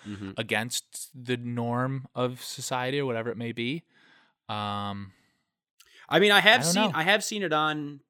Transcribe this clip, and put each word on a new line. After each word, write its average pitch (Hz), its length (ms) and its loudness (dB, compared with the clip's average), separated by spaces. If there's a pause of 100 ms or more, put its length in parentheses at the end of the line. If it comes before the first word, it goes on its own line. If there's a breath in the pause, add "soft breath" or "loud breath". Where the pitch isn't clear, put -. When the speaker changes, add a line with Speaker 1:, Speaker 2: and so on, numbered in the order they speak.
Speaker 1:
Mm-hmm. 101 300 -10
Speaker 2:
against 113 760 -4 (100)
the 123 160 -2
norm 120 760 -2
of 127 260 -4
society 131 600 -4
or 139 60 -2
whatever 117 240 -4
it 110 60 -6
may 117 140 -6
be. 120 320 -4 (680 soft breath)
Um, 101 640 -6 (960 loud breath)
Speaker 1:
I 160 120 4
mean, 208 100 6
I 202 100 8
have 220 200 8
Speaker 2:
I - 40 0
don't 170 80 4
Speaker 1:
seen, 202 100 2 (100)
Speaker 2:
know. - 20 -
Speaker 1:
I 156 80 0
have 202 220 2
seen 208 180 -4
it 165 100 -2
on 151 580 0